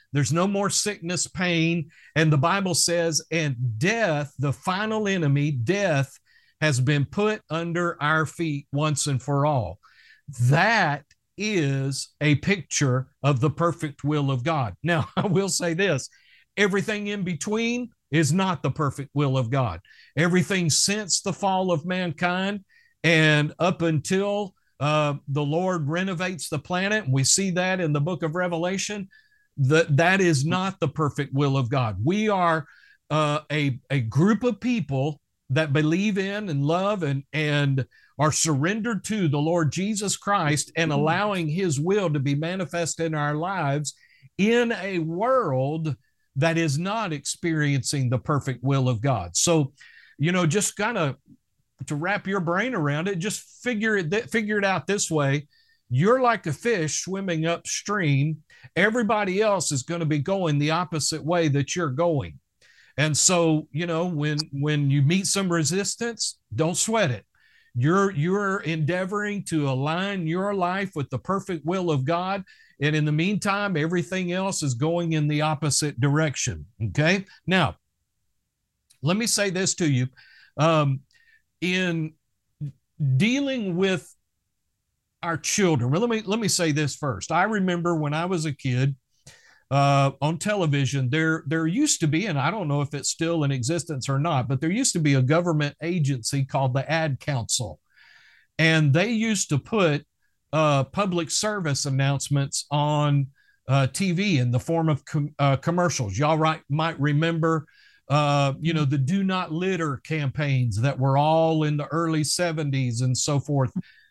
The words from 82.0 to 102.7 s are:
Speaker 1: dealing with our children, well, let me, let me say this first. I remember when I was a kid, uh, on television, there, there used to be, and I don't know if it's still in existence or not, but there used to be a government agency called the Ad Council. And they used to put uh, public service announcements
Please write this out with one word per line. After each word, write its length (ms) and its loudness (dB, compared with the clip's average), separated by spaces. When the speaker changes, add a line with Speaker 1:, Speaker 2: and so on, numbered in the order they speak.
Speaker 1:
dealing 600 0
with 380 -2
our 160 -4
children, 520 2
well, 100 2
let 100 2
me, 160 0
let 140 0
me 80 0
say 240 2
this 220 0
first. 380 -6
I 120 4
remember 500 0
when 180 -2
I 140 -2
was 180 -2
a 80 -2
kid, 440 0
uh, 380 4
on 160 0
television, 720 0
there, 380 0
there 200 0
used 340 0
to 60 0
be, 200 0
and 120 -2
I 120 0
don't 180 -4
know 140 0
if 100 -6
it's 160 -6
still 340 -2
in 80 0
existence 560 -4
or 120 0
not, 280 0
but 140 -2
there 100 0
used 220 0
to 80 -2
be 140 4
a 80 4
government 600 2
agency 640 -2
called 300 -2
the 180 -2
Ad 280 -2
Council. 600 -4
And 340 4
they 200 2
used 360 0
to 100 0
put 460 0
uh, 320 2
public 460 -2
service 560 -2
announcements 840 -2